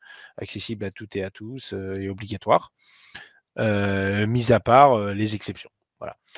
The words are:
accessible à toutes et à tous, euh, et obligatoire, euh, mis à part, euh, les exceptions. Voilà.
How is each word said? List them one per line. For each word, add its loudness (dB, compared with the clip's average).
accessible -8
à -6
toutes -16
et -2
à -6
tous, -12
euh, -8
et -6
obligatoire, 0
euh, 0
mis 2
à 6
part, 8
euh, -4
les -2
exceptions. -12
Voilà. -12